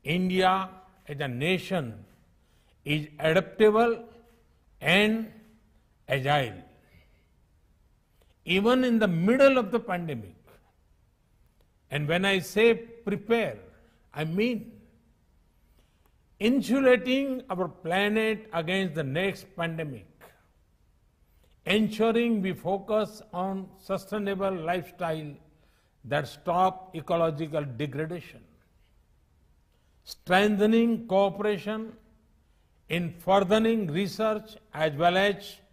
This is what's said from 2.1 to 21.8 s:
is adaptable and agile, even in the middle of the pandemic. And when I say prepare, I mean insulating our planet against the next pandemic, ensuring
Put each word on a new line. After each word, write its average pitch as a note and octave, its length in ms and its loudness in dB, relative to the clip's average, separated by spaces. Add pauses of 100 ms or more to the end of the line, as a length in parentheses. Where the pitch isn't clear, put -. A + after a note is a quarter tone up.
is D3+ 220 -2 (120)
adaptable G#3+ 840 4 (760)
and G#3+ 500 2 (800)
agile, C3+ 460 0 (1900)
even G#3 380 4
in A#3+ 160 2
the G#3+ 100 4
middle B3 500 6
of G#3+ 120 -2
the A#3+ 80 -2
pandemic. D#3+ 560 -6 (1600)
And D3 180 -4
when F3 160 0
I G3 140 2
say A3 360 4
prepare, G3+ 840 -4 (560)
I D#3 100 -4
mean G#3 480 -2 (1700)
insulating B3+ 1120 2
our F3+ 180 -2
planet G#3+ 840 -2
against E3+ 420 -2
the D#3 100 -4
next E3+ 400 -4 (120)
pandemic, D#3+ 500 -6 (1600)
ensuring A3 720 2